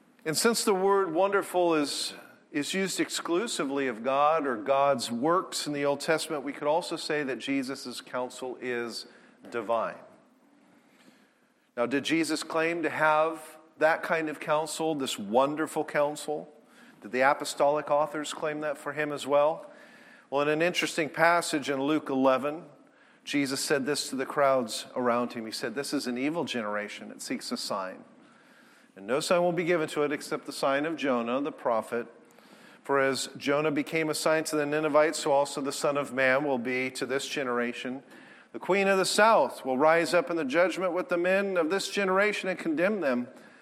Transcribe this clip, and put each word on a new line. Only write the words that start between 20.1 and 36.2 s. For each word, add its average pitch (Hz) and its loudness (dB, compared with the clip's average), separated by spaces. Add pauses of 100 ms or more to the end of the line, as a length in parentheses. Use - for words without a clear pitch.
Well, 139 0
in 147 2
an 156 2
interesting 170 0
passage 165 2
in 135 -2
Luke 147 0
eleven, 135 2 (580)
Jesus 139 -2
said 139 0
this 147 -2
to 139 -6
the 131 -4
crowds 135 0 (100)
around 120 0
him. 113 -8
He 110 -10
said, 117 -6
This 139 -6
is 135 -4
an 123 -4
evil 151 -2
generation. 104 -6
It 107 -16
seeks - -8
a 120 -4
sign. 95 -6 (920)
And 98 -16
no 131 0
sign 175 2
will 175 2
be 170 -2
given 160 2
to 147 -2
it 143 0
except 143 -6
the 139 -10
sign 143 0
of 165 -4
Jonah, 127 0
the 147 -4
prophet. 117 -2 (760)
For 139 2
as 135 0
Jonah 143 0
became 156 -2
a 151 0
sign 156 2
to 156 -2
the 147 2
Ninevites, 151 2
so 156 0
also 143 2
the 139 -4
Son 143 -2
of 135 -4
Man 131 4